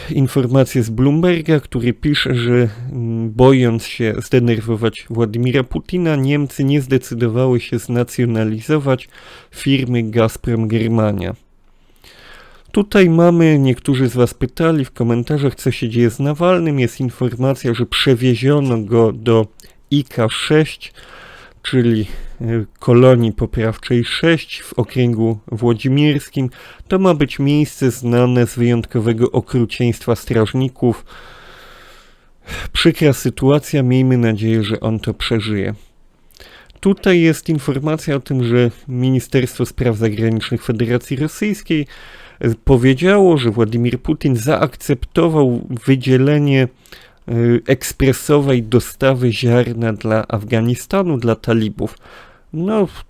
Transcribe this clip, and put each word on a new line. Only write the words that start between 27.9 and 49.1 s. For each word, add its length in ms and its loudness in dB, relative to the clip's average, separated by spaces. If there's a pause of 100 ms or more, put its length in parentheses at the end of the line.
znane 560 2
z 80 -10
wyjątkowego 760 0
okrucieństwa 840 -2
strażników. 920 -2 (1700)
Przykra 400 2
sytuacja, 720 -2
miejmy 340 2
nadzieję, 460 0
że 160 -6
on 200 -4
to 140 -6
przeżyje. 600 -4 (1040)
Tutaj 420 2
jest 280 0
informacja 640 -4
o 40 -2
tym, 240 -4
że 280 2 (160)
Ministerstwo 800 -2
Spraw 320 -2
Zagranicznych 640 -2
Federacji 540 -4
Rosyjskiej, 680 -4 (520)
e, 160 0
powiedziało, 800 4
że 140 0
Władimir 500 -2
Putin 340 -2
zaakceptował 1300 -2 (180)
wydzielenie, 840 2 (600)
e, 60 -6 (340)
ekspresowej 960 0
dostawy 720 0